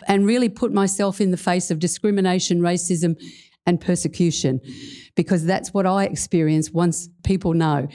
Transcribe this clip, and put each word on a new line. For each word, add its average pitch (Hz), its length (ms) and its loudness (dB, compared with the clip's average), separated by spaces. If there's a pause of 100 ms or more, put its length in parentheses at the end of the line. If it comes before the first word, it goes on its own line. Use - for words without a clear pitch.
and 196 180 4
really 240 220 2
put 208 240 -4
myself 196 480 0
in 196 120 2
the 180 60 0
face 180 320 -2
of 160 100 -2
discrimination, 185 800 0
racism, 170 600 0 (440)
and 175 160 2
persecution, 147 800 0 (540)
because 170 300 0
that's - 280 -2
what 196 120 0
I 196 200 2
experienced 156 680 0
once 170 360 0 (160)
people 185 280 0
know. 151 420 0